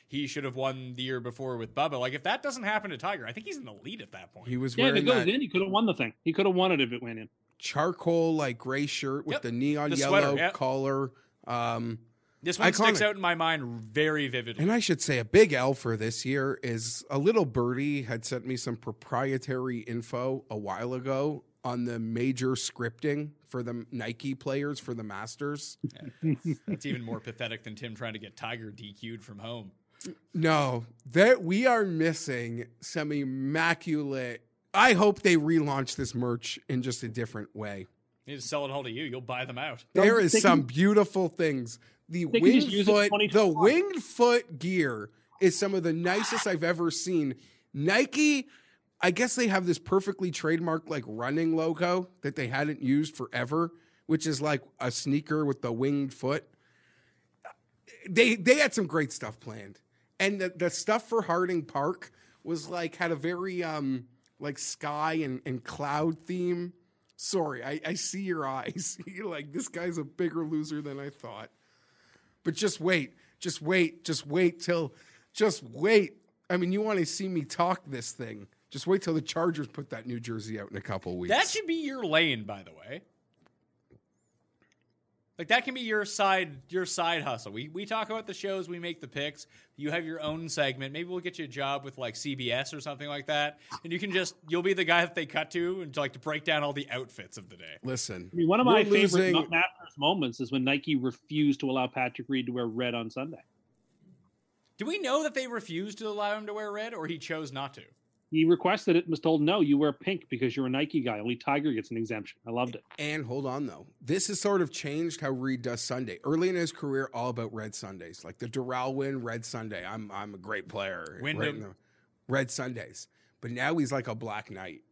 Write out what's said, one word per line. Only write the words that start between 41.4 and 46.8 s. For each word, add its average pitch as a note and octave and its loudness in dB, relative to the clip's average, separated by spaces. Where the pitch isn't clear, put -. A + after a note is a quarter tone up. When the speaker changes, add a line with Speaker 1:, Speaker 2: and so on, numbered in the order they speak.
Speaker 2:
The E3+ -2
Speaker 3:
They A3+ 2
can F#3+ 10
just C4+ 6
Speaker 2:
winged A#3 -4
Speaker 3:
use G3 4
it G#3 8
Speaker 2:
foot, G#3 8
the G#3 2
Speaker 3:
twenty G#3 2
twenty-four. E3+ 6
Speaker 2:
winged E4 6
foot A#3+ 4
gear C#3 0
is F3+ 6
some G3+ 0
of F3+ 0
the E3 2
nicest F#3+ 0
I've E3+ 0
ever E3+ 2